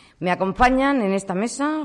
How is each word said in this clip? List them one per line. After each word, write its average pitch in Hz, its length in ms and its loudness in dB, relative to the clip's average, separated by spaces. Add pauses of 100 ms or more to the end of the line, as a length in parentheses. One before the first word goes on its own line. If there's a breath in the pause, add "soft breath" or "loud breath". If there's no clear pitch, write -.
(200 soft breath)
Me 180 100 -2
acompañan 247 720 2
en 196 100 0
esta 196 220 -4
mesa 277 500 -4